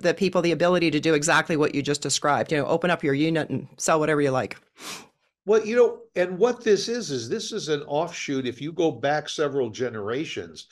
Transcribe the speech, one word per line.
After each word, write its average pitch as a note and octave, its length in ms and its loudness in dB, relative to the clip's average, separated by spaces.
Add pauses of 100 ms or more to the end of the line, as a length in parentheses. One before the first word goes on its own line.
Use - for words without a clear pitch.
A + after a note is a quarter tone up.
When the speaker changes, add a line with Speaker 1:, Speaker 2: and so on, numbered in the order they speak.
Speaker 1:
the E3+ 120 2
people F3+ 300 0
the E3+ 80 2
ability E3+ 400 4
to D3 80 0
do D#3 160 4
exactly D#3 420 2
what D3 160 2
you C#3 100 -2
just C#3+ 200 -2
described, C#3+ 480 0
you D3+ 80 0
know, C#3 80 0
open E3 240 0
up E3 140 -2
your C#3 100 2
unit D#3 340 0
and C3+ 280 -6
sell D#3+ 240 2
whatever D3+ 200 2
you C#3 120 2
like. A#2 240 -2 (920)
Speaker 2:
Well, G#3+ 200 4
you A3 80 -2
know, A#3+ 280 4 (120)
and F3+ 240 -2
what A#3+ 240 2
this G3+ 240 4
is, A3+ 240 -4
is A#2+ 180 -4
this G#3 220 -6
is F3 200 -6
an D3 140 0
offshoot. D3 640 -4
If - 140 -6
you D3+ 120 -8
go E3 200 0
back C#3+ 360 -2
several C3+ 420 -2
generations, A2 1000 -6